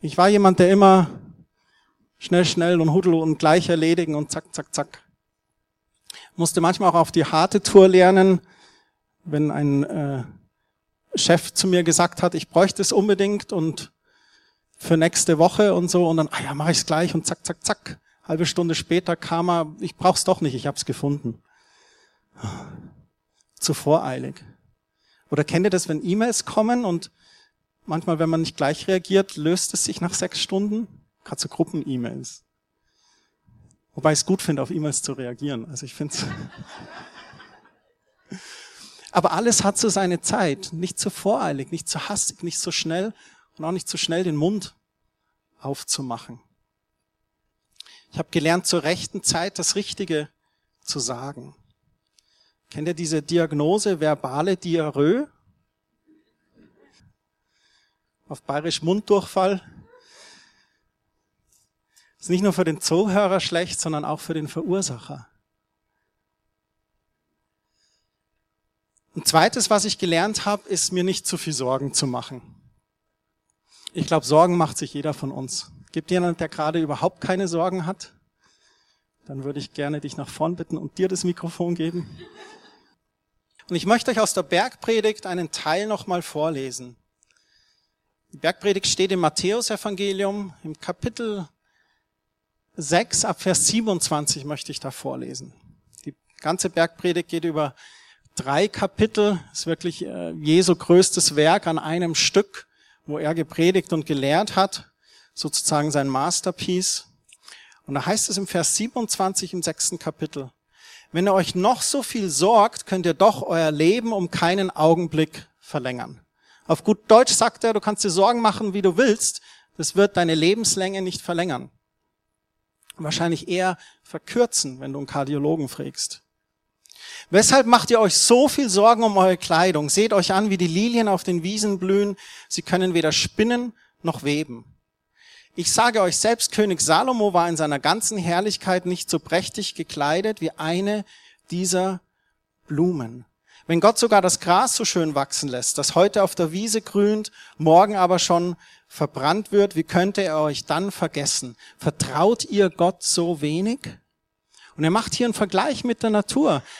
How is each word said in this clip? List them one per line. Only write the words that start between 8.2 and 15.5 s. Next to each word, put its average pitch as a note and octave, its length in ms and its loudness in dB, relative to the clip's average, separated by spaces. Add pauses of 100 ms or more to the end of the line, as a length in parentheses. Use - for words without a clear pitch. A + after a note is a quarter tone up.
wenn D3+ 260 -2
ein, C#3+ 320 0
äh, C#3 420 -6 (920)
Chef - 380 2
zu - 140 -2
mir F3+ 160 4
gesagt E3+ 400 2
hat, F3 120 2
"Ich D#3+ 140 -6
bräuchte - 320 2
es - 120 -2
unbedingt G3+ 600 0
und D#3+ 400 -4 (840)
für - 180 2
nächste E3 420 2
Woche" F#3 360 4